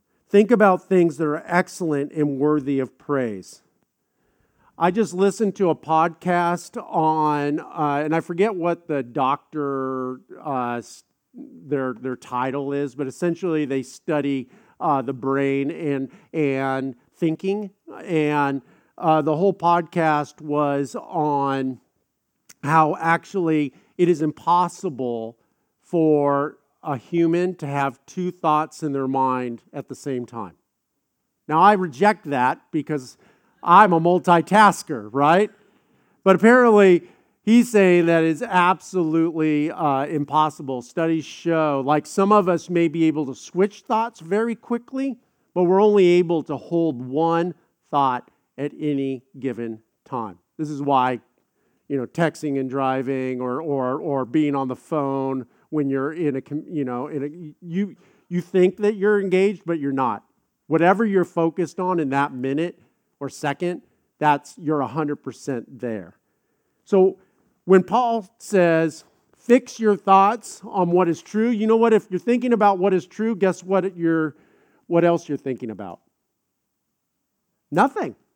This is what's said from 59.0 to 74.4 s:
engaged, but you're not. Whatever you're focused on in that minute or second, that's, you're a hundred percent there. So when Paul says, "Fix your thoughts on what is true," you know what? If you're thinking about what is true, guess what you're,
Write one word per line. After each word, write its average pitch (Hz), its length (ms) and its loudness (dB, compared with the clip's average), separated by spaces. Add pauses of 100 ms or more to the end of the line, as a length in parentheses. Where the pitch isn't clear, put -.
engaged, 190 460 0
but 170 100 -2
you're 139 140 -2
not. 127 320 -2 (420)
Whatever 180 400 4
you're 190 200 2
focused 165 540 -4
on 180 200 -2
in 147 100 -2
that 139 240 -2
minute 139 460 -4 (400)
or 139 100 -8
second, 156 540 -6 (340)
that's, 147 400 0
you're 156 240 -2
a 127 60 -2
hundred 147 300 -4
percent 127 640 -10
there. 107 360 -10 (680)
So 190 340 4 (460)
when 185 180 6
Paul 226 440 -2 (120)
says, 165 640 2 (340)
"Fix 247 420 2
your 214 160 2
thoughts 196 680 2
on 185 240 0
what 175 180 4
is 165 140 -2
true," 220 280 -2
you 220 180 0
know 226 100 4
what? 226 160 4
If 208 160 2
you're 180 100 -4
thinking 240 320 0
about 202 280 4
what 190 160 2
is 175 100 -2
true, 220 300 -4
guess 180 280 0
what 185 320 -2
you're, 165 400 -2 (520)